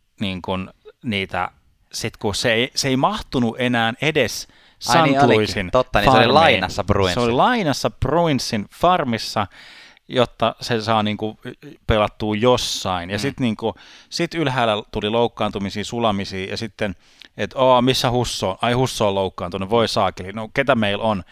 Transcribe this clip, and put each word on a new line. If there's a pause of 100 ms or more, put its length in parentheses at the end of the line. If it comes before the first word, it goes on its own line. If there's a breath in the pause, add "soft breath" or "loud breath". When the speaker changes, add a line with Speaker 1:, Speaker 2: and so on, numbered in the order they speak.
(200)
Speaker 1:
niin
kun, (340)
niitä, (440)
sit
kun
se
ei,
se
ei
mahtunut
enää
edes
Speaker 2:
Ai
niin,
Speaker 1:
saint
Speaker 2:
olikin.
Speaker 1:
Louisin
Speaker 2:
Totta,
niin
se
oli
Speaker 1:
farmiin.
Speaker 2:
lainassa
Bruinsin.
Speaker 1:
Se
oli
lainassa
Bruinsin
farmissa, (600 loud breath)
jotta
se
saa,
niinku, (480)
pelattua
jossain.
Ja
Speaker 2:
Mm.
Speaker 1:
sit,
niinku, (340 loud breath)
sit
ylhäällä
tuli
loukkaantumisia,
sulamisia,
ja
sitten, (420 loud breath)
et,
"Aa,
missä
Husso
on?
Ai,
Husso
on
loukkaantunut,
voi
saakeli.
No,
ketä
meillä
on?"